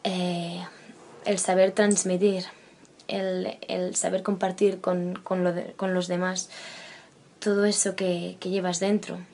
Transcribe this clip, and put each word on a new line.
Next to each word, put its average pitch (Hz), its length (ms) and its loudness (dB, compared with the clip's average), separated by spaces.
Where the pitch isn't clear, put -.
Eh, 180 600 -2
el 202 140 2
saber 190 320 6
transmitir, 190 720 4
el, 190 500 -4
el 185 280 -2
saber 190 260 0
compartir 190 580 0
con, 180 360 -2
con 185 280 -2
lo 175 100 2
de, 175 200 -6
con 190 220 -2
los 180 120 0
demás 185 420 -2
todo 202 260 2
eso 202 300 2
que, 180 440 -2
que 185 100 -8
llevas 180 300 0
dentro 202 380 0